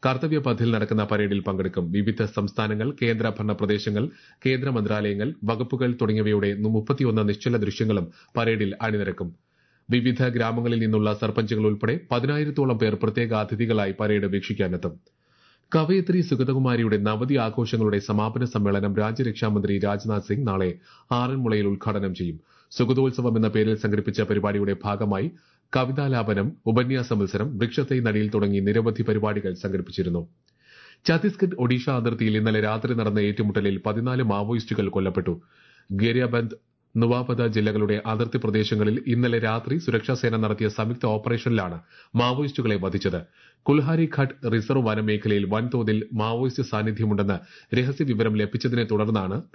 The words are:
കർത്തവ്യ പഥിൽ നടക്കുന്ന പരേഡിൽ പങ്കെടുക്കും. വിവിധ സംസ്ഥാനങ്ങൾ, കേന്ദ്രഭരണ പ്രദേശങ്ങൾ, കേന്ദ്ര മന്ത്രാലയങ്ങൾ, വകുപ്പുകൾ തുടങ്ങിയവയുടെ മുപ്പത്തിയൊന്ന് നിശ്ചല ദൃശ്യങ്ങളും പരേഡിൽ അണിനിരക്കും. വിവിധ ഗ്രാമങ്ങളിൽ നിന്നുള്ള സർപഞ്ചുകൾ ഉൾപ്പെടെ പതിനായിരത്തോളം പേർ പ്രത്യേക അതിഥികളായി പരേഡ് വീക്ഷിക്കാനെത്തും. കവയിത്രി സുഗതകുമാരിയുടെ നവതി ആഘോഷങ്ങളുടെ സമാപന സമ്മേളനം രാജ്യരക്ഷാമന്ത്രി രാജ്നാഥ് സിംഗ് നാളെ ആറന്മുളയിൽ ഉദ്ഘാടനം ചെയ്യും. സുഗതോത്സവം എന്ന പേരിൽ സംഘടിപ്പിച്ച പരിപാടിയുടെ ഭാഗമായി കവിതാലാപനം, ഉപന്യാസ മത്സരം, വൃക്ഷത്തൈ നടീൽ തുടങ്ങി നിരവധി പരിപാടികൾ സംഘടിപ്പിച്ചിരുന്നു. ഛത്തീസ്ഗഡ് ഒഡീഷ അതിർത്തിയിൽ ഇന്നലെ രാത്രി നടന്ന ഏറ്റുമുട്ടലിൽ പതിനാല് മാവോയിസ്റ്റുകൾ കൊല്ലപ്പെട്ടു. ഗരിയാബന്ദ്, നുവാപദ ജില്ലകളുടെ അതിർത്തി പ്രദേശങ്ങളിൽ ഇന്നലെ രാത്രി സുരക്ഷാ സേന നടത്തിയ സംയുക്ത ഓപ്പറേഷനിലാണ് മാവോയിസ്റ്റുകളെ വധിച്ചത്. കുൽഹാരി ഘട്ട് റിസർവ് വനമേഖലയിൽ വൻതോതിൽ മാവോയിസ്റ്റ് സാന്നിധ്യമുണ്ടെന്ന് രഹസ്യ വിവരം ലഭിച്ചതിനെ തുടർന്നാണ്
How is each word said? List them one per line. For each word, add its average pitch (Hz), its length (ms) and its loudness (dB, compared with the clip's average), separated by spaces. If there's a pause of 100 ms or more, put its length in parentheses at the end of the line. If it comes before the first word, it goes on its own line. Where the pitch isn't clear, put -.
കർത്തവ്യ 147 320 0
പഥിൽ 120 320 0
നടക്കുന്ന 107 340 2
പരേഡിൽ 101 360 0
പങ്കെടുക്കും. 92 520 -2
വിവിധ 104 300 0
സംസ്ഥാനങ്ങൾ, 107 720 -2 (100)
കേന്ദ്രഭരണ 110 500 0
പ്രദേശങ്ങൾ, 104 580 0 (360)
കേന്ദ്ര 131 240 0
മന്ത്രാലയങ്ങൾ, 107 640 -2 (100)
വകുപ്പുകൾ 120 480 0
തുടങ്ങിയവയുടെ 107 600 2
മുപ്പത്തിയൊന്ന് 110 760 0
നിശ്ചല 117 280 0
ദൃശ്യങ്ങളും 101 540 0 (260)
പരേഡിൽ 110 460 0
അണിനിരക്കും. 95 520 -4 (560)
വിവിധ 123 320 2
ഗ്രാമങ്ങളിൽ 117 560 0
നിന്നുള്ള 107 360 2
സർപഞ്ചുകൾ 107 520 0
ഉൾപ്പെടെ 113 340 0 (100)
പതിനായിരത്തോളം 139 680 0
പേർ 107 240 2
പ്രത്യേക 113 300 0
അതിഥികളായി 107 680 0
പരേഡ് 104 240 2
വീക്ഷിക്കാനെത്തും. 95 760 -2 (760)
കവയിത്രി 180 460 4
സുഗതകുമാരിയുടെ 127 760 2
നവതി 107 380 0
ആഘോഷങ്ങളുടെ 110 640 0
സമാപന 110 460 0
സമ്മേളനം 101 520 0
രാജ്യരക്ഷാമന്ത്രി 107 840 0
രാജ്നാഥ് 104 440 -2
സിംഗ് 107 260 -2
നാളെ 95 300 0 (340)
ആറന്മുളയിൽ 120 540 0
ഉദ്ഘാടനം 98 480 -2
ചെയ്യും. 85 260 -6 (300)
സുഗതോത്സവം 123 640 0
എന്ന 110 120 4
പേരിൽ 107 260 2
സംഘടിപ്പിച്ച 104 480 0
പരിപാടിയുടെ 101 640 0
ഭാഗമായി 104 460 -2 (460)
കവിതാലാപനം, 127 760 0 (140)
ഉപന്യാസ 123 460 2
മത്സരം, 104 460 -2
വൃക്ഷത്തൈ 127 420 0
നടീൽ 107 280 2
തുടങ്ങി 101 320 2
നിരവധി 110 420 2
പരിപാടികൾ 104 520 0
സംഘടിപ്പിച്ചിരുന്നു. 87 760 -4 (800)
ഛത്തീസ്ഗഡ് 185 520 0
ഒഡീഷ 123 320 0
അതിർത്തിയിൽ 117 460 0
ഇന്നലെ 107 240 2
രാത്രി 110 340 0
നടന്ന 107 240 0
ഏറ്റുമുട്ടലിൽ 101 680 0
പതിനാല് 123 360 0
മാവോയിസ്റ്റുകൾ 107 680 0
കൊല്ലപ്പെട്ടു. 92 540 -2 (500)
ഗരിയാബന്ദ്, 117 640 0 (400)
നുവാപദ 120 500 2
ജില്ലകളുടെ 107 600 2
അതിർത്തി 113 380 -2
പ്രദേശങ്ങളിൽ 107 640 2
ഇന്നലെ 120 320 2
രാത്രി 113 400 -2
സുരക്ഷാ 123 360 0
സേന 113 220 0
നടത്തിയ 107 320 0
സംയുക്ത 113 380 -4
ഓപ്പറേഷനിലാണ് 107 720 -2 (340)
മാവോയിസ്റ്റുകളെ 123 600 0
വധിച്ചത്. 92 460 -2 (400)
കുൽഹാരി 156 460 2 (100)
ഘട്ട് 131 340 -2
റിസർവ് 113 360 2
വനമേഖലയിൽ 107 580 0
വൻതോതിൽ 110 640 0
മാവോയിസ്റ്റ് 117 500 -2
സാന്നിധ്യമുണ്ടെന്ന് 107 1120 -2
രഹസ്യ 139 280 0
വിവരം 110 320 0
ലഭിച്ചതിനെ 117 480 0
തുടർന്നാണ് 104 580 0 (120)